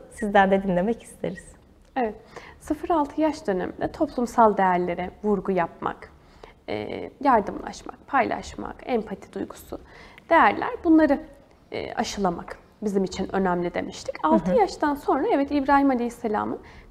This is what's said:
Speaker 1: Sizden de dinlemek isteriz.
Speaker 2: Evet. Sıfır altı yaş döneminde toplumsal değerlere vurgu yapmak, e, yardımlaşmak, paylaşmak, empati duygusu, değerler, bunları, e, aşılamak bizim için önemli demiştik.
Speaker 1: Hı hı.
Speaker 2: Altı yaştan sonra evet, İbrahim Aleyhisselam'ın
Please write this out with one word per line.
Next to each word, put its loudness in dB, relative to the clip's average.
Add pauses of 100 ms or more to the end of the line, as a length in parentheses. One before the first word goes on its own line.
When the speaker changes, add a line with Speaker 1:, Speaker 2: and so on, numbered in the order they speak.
(100)
Speaker 1:
Sizden 4
de 4
dinlemek 0
isteriz. -10 (520)
Speaker 2:
Evet. -2 (460)
Sıfır -4
altı 0
yaş 0
döneminde -2
toplumsal 2
değerlere 0 (140)
vurgu 0
yapmak, -4 (580)
e, -8 (100)
yardımlaşmak, -2
paylaşmak, -4
empati -6
duygusu, -10 (520)
değerler, 4 (140)
bunları, 6 (520)
e, -8
aşılamak -4 (240)
bizim 0
için -6
önemli 0
demiştik. -8
Speaker 1:
Hı 2
hı. 4
Speaker 2:
Altı 2
yaştan 2
sonra -2
evet, 0
İbrahim 4
Aleyhisselam'ın -2 (320)